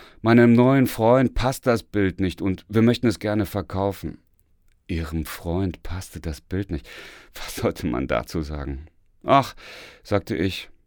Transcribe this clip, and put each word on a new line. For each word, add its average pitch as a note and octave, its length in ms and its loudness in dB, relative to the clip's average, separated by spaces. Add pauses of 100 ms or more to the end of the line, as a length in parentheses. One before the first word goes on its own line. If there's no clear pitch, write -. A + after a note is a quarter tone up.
(200)
meinem A#2+ 320 6
neuen B2+ 360 6
Freund A#2 460 2
passt - 340 -2
das A#2 160 0
Bild G2 340 0
nicht F#2+ 240 -2
und F#2+ 260 -4
wir A2 140 2
möchten A#2 240 4
es A2 140 0
gerne G#2 260 -2
verkaufen. G2 720 -6 (720)
Ihrem D#2+ 360 -4
Freund F2 580 -6
passte - 380 -10
das D#2 200 -10
Bild F#2+ 300 -8
nicht. - 160 -8 (480)
Was - 220 -12
sollte - 300 -4
man C2 220 -2
dazu B1 340 -4
sagen? C#2+ 460 -10 (360)
"Ach", C3+ 300 2 (480)
sagte - 340 -4
ich, F#2 320 -4 (180)